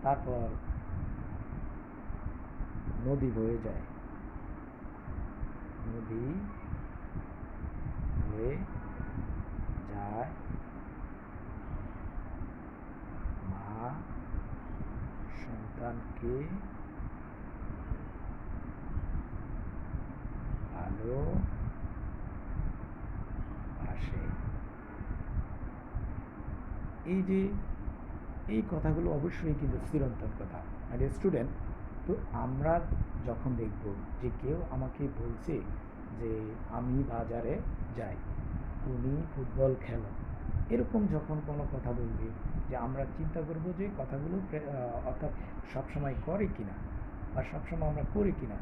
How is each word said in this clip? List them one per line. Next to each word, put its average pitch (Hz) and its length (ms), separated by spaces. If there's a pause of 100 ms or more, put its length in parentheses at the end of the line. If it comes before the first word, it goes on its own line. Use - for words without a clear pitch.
তারপর 123 400 (2500)
নদী 135 300
বয়ে 113 280
যায়, 104 180 (2000)
নদী 117 460 (2000)
বয়ে 120 260 (1400)
যায়, 104 320 (3250)
মা 104 400 (1600)
সন্তানকে 117 960 (4000)
ভালোবাসে। 107 760 (2500)
আসে - 320 (2750)
এই 185 160
যে 190 260 (1000)
এই 220 140 (100)
কথাগুলো 160 400
অবশ্যই 156 480
কিন্তু 139 180 (140)
চিরন্তন 127 360 (120)
কথা। 95 200 (320)
My 123 100
dear 139 180
student, 135 260 (640)
তো 185 80 (180)
আমরা 135 460 (460)
যখন 123 300
দেখব 104 380 (280)
যে 123 80 (120)
কেউ 156 200 (100)
আমাকে 131 360 (120)
বলছে 117 420 (580)
যে, 113 200 (320)
"আমি 127 380
বাজারে 117 500 (380)
যাই, 104 180 (680)
তুমি 131 380 (120)
ফুটবল 131 400 (120)
খেলো", 107 220 (600)
এরকম 226 380
যখন 151 400
কোনো 147 160 (100)
কথা 131 180
বলবে, 117 380 (400)
যে 131 80
আমরা 135 280 (120)
চিন্তা 160 240
করব 160 360
যে 196 200
কথাগুলো 143 420 (100)
প্রে-, 151 200
আহ, 127 380
অর্থাৎ 123 240 (420)
সবসময় 135 400 (120)
করে 196 220 (100)
কিনা 98 160 (600)
বা 131 80
সবসময় 156 460
আমরা 147 140 (100)
করি 202 260
কিনা। 104 220